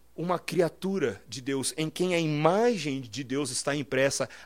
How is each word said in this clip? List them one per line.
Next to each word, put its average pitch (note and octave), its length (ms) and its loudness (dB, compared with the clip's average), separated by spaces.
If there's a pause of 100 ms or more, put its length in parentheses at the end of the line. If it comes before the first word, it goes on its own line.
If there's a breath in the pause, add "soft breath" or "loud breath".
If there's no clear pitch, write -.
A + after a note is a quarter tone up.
(160)
uma E3+ 220 -2
criatura D#3+ 880 0
de A#2 140 -10
Deus C3+ 340 -2
em D#3 140 -2
quem F3+ 240 0
a E3+ 60 2
imagem D#3+ 840 2
de A#2+ 220 -10
Deus C3+ 260 -2
está C#3 260 -2
impressa, C3+ 540 0 (160 loud breath)